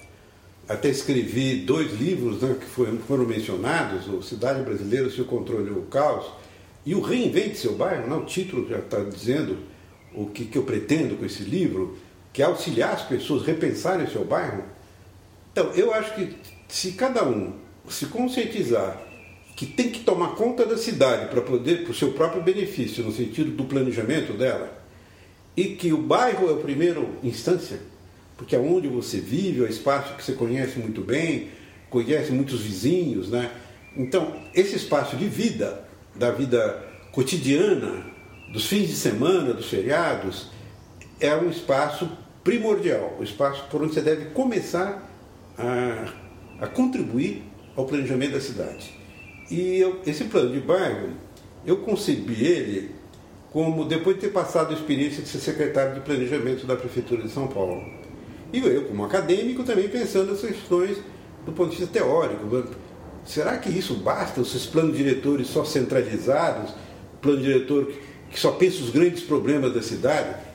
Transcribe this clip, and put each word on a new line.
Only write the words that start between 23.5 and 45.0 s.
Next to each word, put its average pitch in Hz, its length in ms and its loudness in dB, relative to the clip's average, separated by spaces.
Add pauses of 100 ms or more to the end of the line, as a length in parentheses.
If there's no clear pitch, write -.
do 127 140 -4
planejamento 131 680 0
dela, 101 480 -2 (720)
e 185 100 2 (100)
que 170 180 2
o 151 40 2
bairro 185 520 4
é 151 40 4
a 143 40 2
primeira 151 480 0 (160)
instância, - 580 -2 (560)
porque 127 200 -2
é 123 40 6
onde 156 280 2
você 120 320 -2
vive, 135 400 0
é 123 40 6
o 110 60 2
espaço 139 460 0
que - 80 -14
você 135 100 -2
conhece 127 460 -2
muito 110 220 -4
bem, 139 480 0 (420)
conhece 131 400 2
muitos 127 300 0
vizinhos, 107 680 0
né? 120 220 0 (440)
Então, 151 420 0 (180)
esse 196 200 4
espaço 143 400 0
de 165 120 -2
vida, 135 600 -2 (280)
da 120 160 2
vida 120 520 2 (280)
cotidiana, 143 960 2 (440)
dos 107 140 -2
fins 196 220 2
de 147 80 -4
semana, 131 580 2
dos 104 140 -6
feriados, 113 840 0 (680)
é 151 160 4
um 170 120 2
espaço 151 600 0 (340)
primordial, 180 760 2
o 104 40 -4
espaço 139 460 0
por 143 120 -2
onde 156 120 0
você 156 80 2
deve 151 300 2
começar 202 760 0 (480)